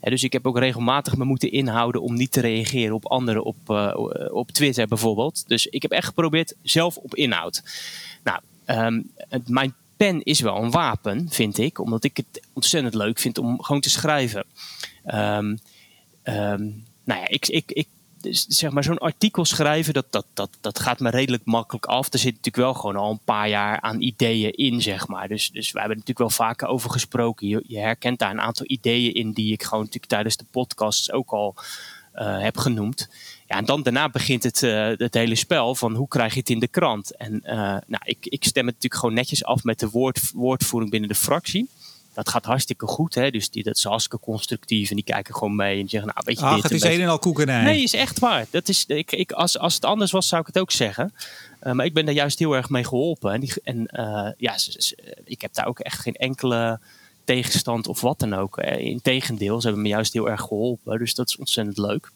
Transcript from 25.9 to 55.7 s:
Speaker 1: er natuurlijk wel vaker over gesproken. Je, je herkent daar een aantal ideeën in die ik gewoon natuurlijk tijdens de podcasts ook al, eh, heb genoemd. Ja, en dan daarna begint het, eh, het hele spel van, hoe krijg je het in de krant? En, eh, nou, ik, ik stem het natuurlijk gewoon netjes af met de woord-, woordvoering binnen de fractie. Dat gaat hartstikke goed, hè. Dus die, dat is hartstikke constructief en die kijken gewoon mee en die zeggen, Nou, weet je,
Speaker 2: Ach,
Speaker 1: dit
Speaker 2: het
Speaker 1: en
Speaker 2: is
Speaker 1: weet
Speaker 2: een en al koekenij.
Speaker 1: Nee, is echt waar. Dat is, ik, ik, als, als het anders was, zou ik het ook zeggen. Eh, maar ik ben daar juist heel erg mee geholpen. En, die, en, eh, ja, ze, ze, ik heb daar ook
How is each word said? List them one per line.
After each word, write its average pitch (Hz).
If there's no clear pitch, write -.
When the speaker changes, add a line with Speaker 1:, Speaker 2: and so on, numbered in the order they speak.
Speaker 1:
er 110
natuurlijk 117
wel 113
vaker -
over 123
gesproken. 117
Je, 107
je 113
herkent 117
daar 104
een 104
aantal 110
ideeën 120
in 110
die 107
ik 107
gewoon -
natuurlijk -
tijdens 110
de -
podcasts -
ook 131
al, 104
eh, 98
heb 107
genoemd. 113
Ja, -
en 104
dan 143
daarna 131
begint 123
het, -
eh, 107
het 120
hele 113
spel 127
van, 113
hoe 131
krijg 113
je 131
het -
in 117
de 123
krant? 123
En, 107
eh, 113
nou, -
ik, -
ik -
stem -
het 120
natuurlijk -
gewoon 113
netjes 127
af 123
met 113
de 113
woord-, 127
woordvoering 123
binnen 107
de 104
fractie. 185
Dat -
gaat -
hartstikke 120
goed, -
hè. 131
Dus 110
die, 113
dat 107
is -
hartstikke 113
constructief 110
en 104
die 104
kijken -
gewoon 104
mee 98
en 98
die 98
zeggen, 104
Nou, -
weet 117
je, 143
Speaker 2:
Ach, 139
Speaker 1:
dit -
Speaker 2:
het 160
Speaker 1:
en 160
Speaker 2:
is -
Speaker 1:
weet 165
Speaker 2:
een 175
en 175
al 160
koekenij. 139
Speaker 1:
Nee, 302
is 240
echt -
waar. 170
Dat -
is, -
ik, 151
ik, -
als, -
als -
het -
anders 202
was, 185
zou 170
ik 160
het -
ook 185
zeggen. 117
Eh, 127
maar 127
ik 165
ben 156
daar 151
juist 143
heel 160
erg 127
mee 123
geholpen. 127
En, 117
die, 135
en, 117
eh, 107
ja, 110
ze, -
ze, -
ik -
heb -
daar -
ook 127